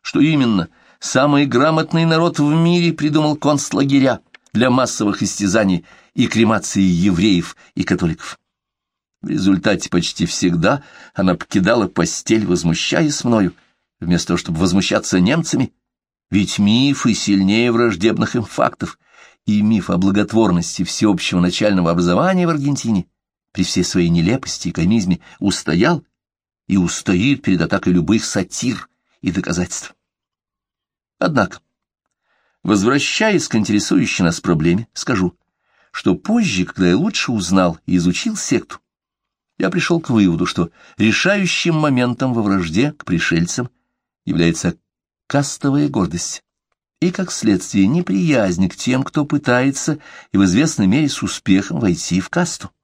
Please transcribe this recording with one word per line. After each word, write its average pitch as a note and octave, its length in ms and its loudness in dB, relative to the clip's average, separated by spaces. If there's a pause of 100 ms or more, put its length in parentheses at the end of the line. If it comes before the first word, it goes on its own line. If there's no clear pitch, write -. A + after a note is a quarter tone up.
что - 200 -4
именно B2+ 480 2 (320)
самый C#3+ 460 2
грамотный D#3+ 600 2
народ E3 320 2
в D3 160 2
мире E3+ 380 2
придумал D3+ 440 0
концлагеря C#3 840 0 (340)
для B2 160 4
массовых A#2 520 0
истязаний – G2 640 0 (300)
и A2+ 140 0
кремации A2 540 0
евреев F2+ 760 2 (180)
и - 80 -4
католиков. - 560 -2 (840)
В - 80 -12
результате F#2+ 600 0
почти - 340 -2
всегда F2+ 580 0 (300)
она F#2 220 0
покидала G2+ 540 0
постель, - 580 0
возмущаясь F2 760 0
мною, A2 300 0 (480)
вместо E2+ 280 0
того, F2 100 0
чтобы E2 220 -6
возмущаться F#2 600 0
немцами, C3+ 540 0 (560)
ведь F#2+ 280 0
мифы A#2+ 540 2
сильнее G2+ 580 2
враждебных A2 640 0
им A#2 100 -2
фактов, - 540 -4 (460)
и G#2 180 2
миф G#2+ 280 0
о F2+ 80 0
благотворности G2 840 2
всеобщего F#2+ 560 0
начального F2+ 540 0
образования B2+ 560 2
в - 20 0
Аргентине C#3 560 -2 (460)
при F#2+ 100 -4
всей F2+ 220 -2
своей F2 240 0
нелепости E2+ 600 -2
и - 40 -6
комизме F#2 480 0 (180)
устоял G2 680 0 (640)
и F#2+ 100 0
устоит G2 680 0
перед A2+ 180 0
атакой F#2 320 0
любых F2+ 320 2
сатир - 640 -6 (320)
и F#2 100 -4
доказательств. F2+ 640 -6 (1300)
Однако, C3+ 400 -2 (1040)
возвращаясь C#3 840 0
к - 80 -6
интересующей G#2 720 0
нас E2+ 160 0
проблеме, F2 540 0
скажу – F#2 420 -4 (560)
что E3+ 240 -2
позже, E3+ 480 -2
когда F2+ 240 -2
я F2+ 80 4
лучше F3 340 -2
узнал F#2 560 0
и F2+ 100 0
изучил F2+ 400 -2
секту, - 440 -4 (800)
я F#3 120 -2
пришел F3 300 0
к D3+ 100 -10
выводу, F#2 340 2
что F2 260 -2 (280)
решающим E3+ 800 0
моментом B2+ 580 0
во A2+ 80 0
вражде G2 500 0
к - 120 -20
пришельцам E2+ 680 -2 (540)
является E2 520 0 (520)
кастовая C#3+ 600 -2
гордость F2 540 -6 (580)
и, F3+ 100 2
как F3+ 200 -6
следствие, G2 560 0
неприязнь D#3+ 840 0
к - 80 -8
тем, B2+ 260 -2
кто D3 220 -4
пытается C#3 760 0 (340)
и - 40 0
в G2 80 6
известной G#2 420 2
мере C#3 220 2
с - 140 -6
успехом - 560 0
войти F2 420 -2
в - 80 -10
касту. - 420 -4 (140)